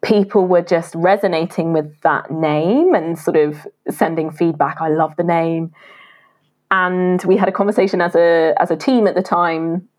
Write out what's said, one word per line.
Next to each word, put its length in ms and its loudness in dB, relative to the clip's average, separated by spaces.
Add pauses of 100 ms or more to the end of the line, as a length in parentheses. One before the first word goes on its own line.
people 440 2
were 160 2
just 320 -2
resonating 760 0
with 300 -4
that 280 0
name 640 0
and 240 -2
sort 180 -2
of 300 0 (220)
sending 420 -2
feedback. 500 -2
"I 80 -2
love 280 0
the 80 -2
name." 480 -2 (1000)
And 540 0
we 140 2
had 100 2
a 40 -4
conversation 500 0
as 120 -2
a, 440 4
as 120 0
a 60 0
team 300 2
at 80 0
the 80 0
time 640 -2 (100)